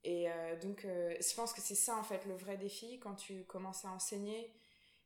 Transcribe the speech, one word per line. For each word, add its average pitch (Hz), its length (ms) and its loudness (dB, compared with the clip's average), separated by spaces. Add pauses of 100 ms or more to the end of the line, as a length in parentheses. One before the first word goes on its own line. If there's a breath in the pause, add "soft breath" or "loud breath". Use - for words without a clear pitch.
Et, 170 280 4
euh, 165 280 0
donc, 196 260 -4
euh, 175 340 2
je - 160 4
pense 226 160 0
que 202 100 -4
c'est 202 140 0
ça, 226 220 6
en 214 60 2
fait, 196 220 0
le 190 100 0
vrai 190 220 -2
défi 226 420 -4
quand 202 160 -6
tu 190 300 -6
commences 190 400 -4
à 190 40 -2
enseigner 208 640 -2 (520 loud breath)